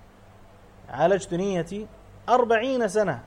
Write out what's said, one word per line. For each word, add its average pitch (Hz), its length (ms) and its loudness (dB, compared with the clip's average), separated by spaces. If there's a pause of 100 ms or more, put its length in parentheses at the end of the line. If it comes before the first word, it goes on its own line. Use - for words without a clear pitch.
(880)
عالجت 175 440 0
نيتي 190 540 -4 (420)
أربعين 240 580 2
سنة. 180 400 0